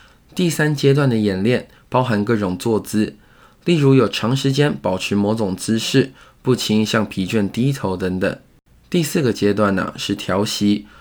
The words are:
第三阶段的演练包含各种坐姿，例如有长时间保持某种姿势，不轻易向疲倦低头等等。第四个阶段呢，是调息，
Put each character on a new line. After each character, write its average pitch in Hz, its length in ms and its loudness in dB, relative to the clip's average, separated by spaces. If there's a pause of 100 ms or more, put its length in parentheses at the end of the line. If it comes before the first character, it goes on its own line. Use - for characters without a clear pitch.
(340)
第 180 160 0
三 151 240 0
阶 143 200 4
段 139 160 4
的 117 80 2
演 98 260 0
练 113 240 0 (220)
包 127 120 2
含 110 220 0
各 113 140 0
种 95 200 -2
坐 110 220 0
姿， - 380 -4 (480)
例 170 120 2
如 139 160 6
有 123 140 6
长 113 280 -2
时 139 160 0
间 143 300 2
保 92 160 -2
持 - 160 -4
某 101 220 2
种 104 180 -2
姿 113 240 -2
势， - 360 0 (280)
不 127 140 2
轻 107 260 0
易 107 40 2
向 107 200 0
疲 95 220 -6
倦 104 220 0
低 131 240 -2
头 95 240 -4
等 92 200 -4
等。 92 220 -2 (500)
第 175 140 0
四 160 180 -2
个 120 120 2
阶 101 200 0
段 101 220 2
呢， - 220 -4
是 - 180 -4
调 98 300 -2
息， 104 420 0 (140)